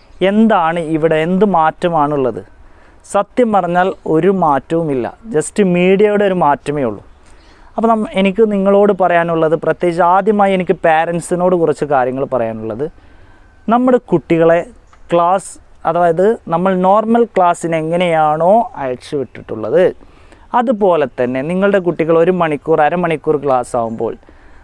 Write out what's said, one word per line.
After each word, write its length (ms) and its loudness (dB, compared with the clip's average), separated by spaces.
എന്താണ് 580 2
ഇവിടെ, 360 0
എന്ത് 280 0
മാറ്റമാണുള്ളത്? 1080 -2
സത്യം 400 0
പറഞ്ഞാൽ 400 0
ഒരു 220 2
മാറ്റവുമില്ല, 840 -2
just 340 -2
മീഡിയയുടെ 600 2
ഒരു 100 0
മാറ്റമേ 480 -2
ഉള്ളൂ. 240 -6
അപ്പോൾ 120 2
നമ്മ-, 240 0
എനിക്ക് 400 2
നിങ്ങളോട് 480 2
പറയാനുള്ളത്, 560 2
പ്രത്യേകിച്ച് 460 -2
ആദ്യമായി 520 2
എനിക്ക് 180 0
പാരൻസിനോട് 840 0
കുറച്ച് 280 0
കാര്യങ്ങൾ 400 0
പറയാനുള്ളത്, 680 -6
നമ്മുടെ 300 2
കുട്ടികളെ 680 0
ക്ലാസ്, 460 0
അതായത് 500 0
നമ്മൾ 260 0
നോർമൽ 500 2
ക്ലാസ്സിന് 520 0
എങ്ങനെയാണോ 1000 0
അയച്ചു 400 -8
വിട്ടിട്ടുള്ളത് 800 -2
അതുപോലെ 520 0
തന്നെ 180 -4
നിങ്ങളുടെ 360 0
കുട്ടികൾ 400 0
ഒരു 120 2
മണിക്കൂർ 500 -2
അരമണിക്കൂർ 640 -2
ക്ലാസ് 320 -2
ആവുമ്പോൾ 400 -4